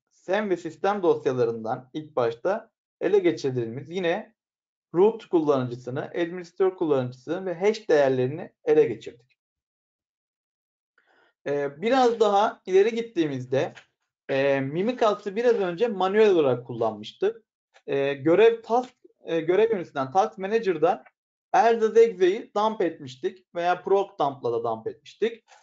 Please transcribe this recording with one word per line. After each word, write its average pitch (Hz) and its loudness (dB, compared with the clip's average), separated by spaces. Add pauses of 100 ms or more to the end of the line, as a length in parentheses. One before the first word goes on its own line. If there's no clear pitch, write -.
(100)
sem 202 -4
ve 175 0
sistem 185 -4
dosyalarından 127 -2
ilk 156 -10
başta 135 -4 (300)
ele 196 2
geçirdiğimiz 135 -4
yine 180 -4 (600)
root 214 2
kullanıcısını, 131 -2
administrator 180 -4
kullanıcısını 151 -4
ve 175 -6
hash 208 -2
değerlerini 135 0 (120)
ele 151 4
geçirdik. - -10 (2000)
Ee, 143 -4
biraz 247 2
daha 214 2
ileri 202 4
gittiğimizde, 147 -2 (560)
e, 139 2
Mimikas'ı 202 -2
biraz 233 2
önce 196 -2
manuel 202 2
olarak 131 2
kullanmıştık. 113 -6 (420)
E, 139 -2
görev 190 4
task, 247 -4 (300)
e, 165 -2
görev 185 2
yönetisinden, 147 -6
Task 202 0
Manager'dan 190 -2 (480)
Erzaz 220 2
Exe'yi 190 2
dump 214 -2
etmiştik 165 -8
veya 175 -2
proc 196 0 (100)
dump'la 131 -2
da 117 -4
dump 113 -6
etmiştik. - -8 (180)